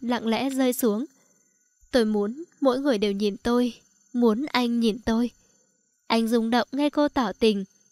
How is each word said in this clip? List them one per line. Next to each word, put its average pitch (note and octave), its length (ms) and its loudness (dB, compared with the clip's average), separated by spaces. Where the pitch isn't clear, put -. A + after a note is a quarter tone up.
lặng A#3 260 -4
lẽ A3+ 240 0
rơi C4 220 2
xuống. A#3 320 0
"Tôi A#3+ 140 2
muốn G#3+ 400 -2
mỗi C4 200 2
người C#4 180 0
đều G3+ 140 -2
nhìn G3+ 240 -4
tôi, A#3+ 360 0
muốn A#3+ 340 2
anh A#3+ 340 -2
nhìn A3 180 0
tôi." A3+ 320 -2
Anh A3+ 220 0
rung A3+ 220 0
động A#3+ 220 0
nghe C#4+ 180 0
cô D4 180 2
tỏ A3+ 240 -2
tình, G3+ 320 2